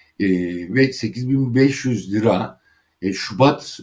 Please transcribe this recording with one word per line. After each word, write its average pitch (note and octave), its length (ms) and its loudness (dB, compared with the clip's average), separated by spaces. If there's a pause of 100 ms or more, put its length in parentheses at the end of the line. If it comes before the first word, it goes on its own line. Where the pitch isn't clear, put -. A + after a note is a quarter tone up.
(200)
E, G2 60 0 (480)
ve C3 180 4
sekiz A#2+ 360 -6
bin C3+ 260 0
beş C3+ 300 2
yüz G2 280 -2
lira, G#2+ 480 0 (420)
e, F#2+ 100 -2
Şubat, C3 720 0